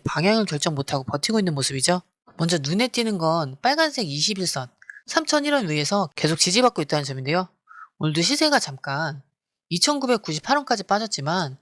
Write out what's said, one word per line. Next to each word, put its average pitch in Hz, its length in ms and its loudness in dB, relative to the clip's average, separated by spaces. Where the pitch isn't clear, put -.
방향을 208 420 2
결정 156 300 0
못하고 139 300 -2
버티고 220 340 0
있는 180 160 2
모습이죠. 139 460 0
먼저 165 220 2
눈에 175 320 0
띄는 226 280 0
건 160 440 0
빨간색 285 460 2
이십일 175 380 -2
선, 131 220 -4
삼천일 294 460 0
원 240 160 0
위에서 151 460 0
계속 156 220 0
지지받고 226 440 2
있다는 147 240 -2
점인데요. 143 420 -2
오늘도 156 220 0
시세가 285 380 2
잠깐 143 600 -6
이천구백구십팔 247 880 0
원까지 254 260 0
빠졌지만 175 800 -2